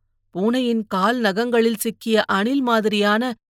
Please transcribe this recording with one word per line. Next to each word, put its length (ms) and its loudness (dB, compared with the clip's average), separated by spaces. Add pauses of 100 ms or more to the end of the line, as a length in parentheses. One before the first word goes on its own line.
(300)
பூனையின் 580 -2
கால் 320 0
நகங்களில் 560 0
சிக்கிய 480 -2
அணில் 380 0
மாதிரியான 720 0 (220)